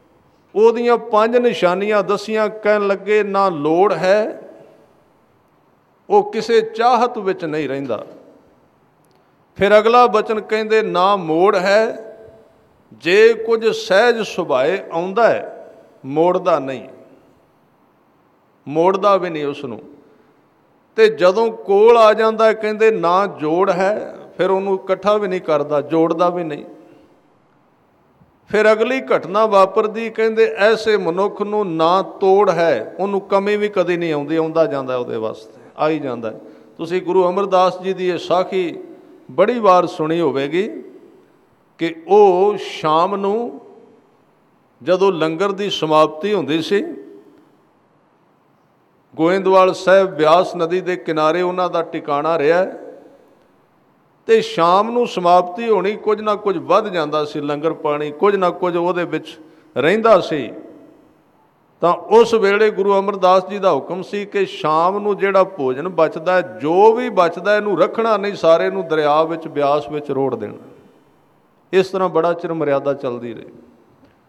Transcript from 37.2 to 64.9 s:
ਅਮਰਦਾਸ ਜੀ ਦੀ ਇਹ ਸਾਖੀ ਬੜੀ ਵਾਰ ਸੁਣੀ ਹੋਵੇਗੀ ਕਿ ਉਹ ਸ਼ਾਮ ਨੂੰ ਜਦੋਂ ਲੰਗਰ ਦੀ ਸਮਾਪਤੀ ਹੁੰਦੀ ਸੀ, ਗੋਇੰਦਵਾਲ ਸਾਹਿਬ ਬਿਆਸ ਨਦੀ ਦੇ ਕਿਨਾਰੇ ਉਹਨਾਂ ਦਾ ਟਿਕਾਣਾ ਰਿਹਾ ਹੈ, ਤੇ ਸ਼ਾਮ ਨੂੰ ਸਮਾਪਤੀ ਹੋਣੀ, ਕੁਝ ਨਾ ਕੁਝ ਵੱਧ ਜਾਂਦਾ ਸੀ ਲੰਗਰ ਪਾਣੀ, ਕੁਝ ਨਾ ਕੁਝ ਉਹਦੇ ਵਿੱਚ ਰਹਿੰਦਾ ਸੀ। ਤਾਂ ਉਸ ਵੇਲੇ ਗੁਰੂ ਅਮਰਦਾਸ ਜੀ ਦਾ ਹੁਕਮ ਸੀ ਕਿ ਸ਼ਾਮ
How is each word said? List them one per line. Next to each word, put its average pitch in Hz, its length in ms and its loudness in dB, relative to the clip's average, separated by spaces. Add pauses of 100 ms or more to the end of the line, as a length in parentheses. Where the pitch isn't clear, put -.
ਅਮਰਦਾਸ 185 520 0
ਜੀ 185 120 -6
ਦੀ 180 160 -4
ਇਹ 170 80 -4
ਸਾਖੀ 180 640 -4 (520)
ਬੜੀ 214 280 0
ਵਾਰ 180 260 4
ਸੁਣੀ 160 340 -4
ਹੋਵੇਗੀ 151 640 -4 (920)
ਕਿ 160 180 -6 (120)
ਉਹ 196 500 4
ਸ਼ਾਮ 165 580 -2
ਨੂੰ 226 460 -6 (1200)
ਜਦੋਂ 185 280 2
ਲੰਗਰ 160 400 -2
ਦੀ 196 180 -6
ਸਮਾਪਤੀ 156 640 0
ਹੁੰਦੀ 160 280 -2
ਸੀ, 202 240 -2 (2250)
ਗੋਇੰਦਵਾਲ 185 580 2
ਸਾਹਿਬ 190 360 4
ਬਿਆਸ 170 460 2
ਨਦੀ 175 260 -2
ਦੇ 180 140 -6
ਕਿਨਾਰੇ 160 460 0
ਉਹਨਾਂ 180 280 -2
ਦਾ 170 120 -2
ਟਿਕਾਣਾ 156 560 -4
ਰਿਹਾ 156 220 2
ਹੈ, 190 200 -4 (1500)
ਤੇ 226 140 4
ਸ਼ਾਮ 190 500 2
ਨੂੰ 240 160 -2
ਸਮਾਪਤੀ 180 640 2
ਹੋਣੀ, 202 260 0
ਕੁਝ 214 260 -4
ਨਾ 214 140 -2
ਕੁਝ 190 220 -4
ਵੱਧ 175 300 0
ਜਾਂਦਾ 151 380 -4
ਸੀ 147 160 -8
ਲੰਗਰ 147 320 -4
ਪਾਣੀ, 151 380 -4
ਕੁਝ 196 240 0
ਨਾ 185 140 0
ਕੁਝ 175 280 -4
ਉਹਦੇ 175 280 -2
ਵਿੱਚ 156 340 -8 (380)
ਰਹਿੰਦਾ 202 420 4
ਸੀ। 147 320 -4 (1300)
ਤਾਂ 170 120 2
ਉਸ 220 400 4
ਵੇਲੇ 208 380 4
ਗੁਰੂ 196 280 2
ਅਮਰਦਾਸ 185 480 2
ਜੀ 202 120 -8
ਦਾ 190 120 2
ਹੁਕਮ 160 300 -4
ਸੀ 202 240 -8
ਕਿ 202 200 -2
ਸ਼ਾਮ 170 540 -2